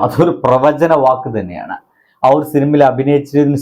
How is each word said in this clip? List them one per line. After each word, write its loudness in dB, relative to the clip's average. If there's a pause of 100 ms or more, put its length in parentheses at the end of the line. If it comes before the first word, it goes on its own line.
അതൊരു 0 (120)
പ്രവചന 2 (120)
വാക്ക് -2
തന്നെയാണ്. -10 (500)
ആ 4
ഒരു -2
സിനിമയിൽ 2
അഭിനയിച്ചതിന് 0